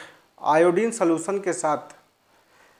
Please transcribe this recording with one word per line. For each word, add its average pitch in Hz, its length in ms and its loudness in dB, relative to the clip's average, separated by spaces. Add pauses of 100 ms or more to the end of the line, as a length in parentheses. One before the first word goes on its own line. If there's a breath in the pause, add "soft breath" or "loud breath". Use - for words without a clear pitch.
(420 loud breath)
आयोडीन 175 500 2
सॉल्यूशन 180 480 -2
के 180 140 -4
साथ 151 420 -4 (840 soft breath)